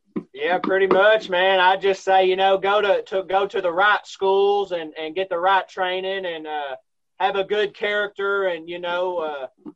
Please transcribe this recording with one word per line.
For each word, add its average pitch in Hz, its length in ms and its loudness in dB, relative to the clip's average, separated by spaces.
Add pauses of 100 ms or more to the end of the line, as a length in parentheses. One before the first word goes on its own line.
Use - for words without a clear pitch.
(320)
Yeah, 156 260 -2
pretty 190 300 0
much, 202 420 4
man. 185 300 2
I 185 160 4
just 190 280 -2
say, 190 220 4
you 185 100 2
know, 190 220 2
go 196 220 0
to, 190 240 2
to, 190 180 -4
go 190 240 0
to 196 140 -4
the 180 120 -2
right 196 340 2
schools 196 640 0
and, 160 260 -6
and 156 160 -8
get 190 140 -4
the 175 100 -4
right 185 300 2
training 185 580 -4
and, 160 200 -8
uh, 147 300 -8 (440)
have 196 160 0
a 190 80 0
good 208 300 -2
character 202 720 -2
and, 165 200 -6
you 175 120 -8
know, 175 380 -2
uh, 147 280 -6 (300)